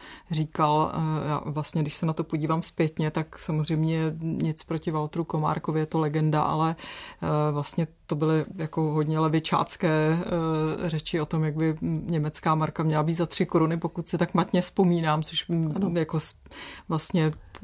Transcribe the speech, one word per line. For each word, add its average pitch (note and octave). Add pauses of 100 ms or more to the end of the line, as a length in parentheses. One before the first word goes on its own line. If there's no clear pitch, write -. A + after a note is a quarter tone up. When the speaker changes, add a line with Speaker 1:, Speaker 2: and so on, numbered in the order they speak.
(300)
Speaker 1:
říkal, D#3
eh, D#3
já D3+
vlastně, D3+
když D3+
se -
na D#3+
to D#3+
podívám D#3+
zpětně, D#3
tak -
samozřejmě D#3+
nic D#3+
proti D#3+
Walteru D#3
Komárkovi, D#3
je D#3
to D#3+
legenda, D#3
ale, D#3+ (460)
eh, D3+
vlastně D3 (200)
to E3
byly D#3 (120)
jako D#3+
hodně D#3
levičácké, D#3+
eh, D#3+
řeči D#3+
o D3+
tom, D#3+
jak D3+
by D#3+
německá D#3+
marka D#3
měla D#3
být E3
za E3
tři -
koruny, E3
pokud E3
si D#3+
tak E3+
matně F3
vzpomínám, E3+
což, -
mm, E3
Speaker 2:
Ano. F#3+
Speaker 1:
jako D#3+
s-, - (540)
vlastně D#3 (320)